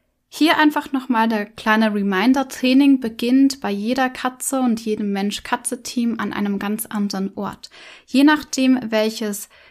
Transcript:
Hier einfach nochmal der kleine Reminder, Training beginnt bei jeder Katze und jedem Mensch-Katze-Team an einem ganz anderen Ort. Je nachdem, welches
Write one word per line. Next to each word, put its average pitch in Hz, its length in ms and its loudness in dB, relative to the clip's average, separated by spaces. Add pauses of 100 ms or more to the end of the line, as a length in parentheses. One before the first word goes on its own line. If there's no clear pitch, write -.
(280)
Hier 311 300 2
einfach 302 340 2
nochmal 233 360 0
der 214 160 -2
kleine 220 480 0
Reminder, 208 540 2
Training 269 540 4
beginnt 254 600 2
bei 202 120 -4
jeder 247 360 -2
Katze 254 520 -4
und 233 200 0
jedem 214 320 -4
Mensch-Katze-Team 233 1080 -4
an 202 120 -6
einem 202 280 -4
ganz 208 260 -6
anderen 202 500 -4
Ort. - 340 -10 (360)
Je 262 160 2
nachdem, 262 640 4
welches 220 640 -2 (220)